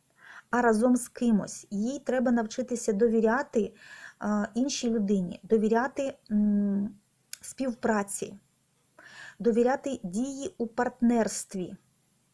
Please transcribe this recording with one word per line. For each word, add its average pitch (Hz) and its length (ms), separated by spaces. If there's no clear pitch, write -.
а 240 120
разом 240 340
з 240 120
кимось. - 640
Їй 233 300
треба 254 320
навчитися 240 600
довіряти, 226 800
е, 208 320
іншій 254 360
людині, 196 540
довіряти, 226 760
м, 202 640
співпраці, 220 960
довіряти 247 640
дії 262 540
у 233 100
партнерстві. 226 1080